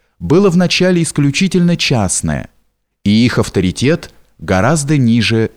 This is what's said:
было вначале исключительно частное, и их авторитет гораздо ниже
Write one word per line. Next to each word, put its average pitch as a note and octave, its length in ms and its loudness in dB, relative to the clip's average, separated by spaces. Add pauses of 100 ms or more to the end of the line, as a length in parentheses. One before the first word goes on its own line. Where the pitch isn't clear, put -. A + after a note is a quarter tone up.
(200)
было E3+ 280 2
вначале F3+ 540 2
исключительно F3 720 0
частное, F2 760 -2 (520)
и G2+ 80 0
их A2+ 280 2
авторитет A2+ 760 -2 (240)
гораздо D#3 580 0
ниже A2+ 600 2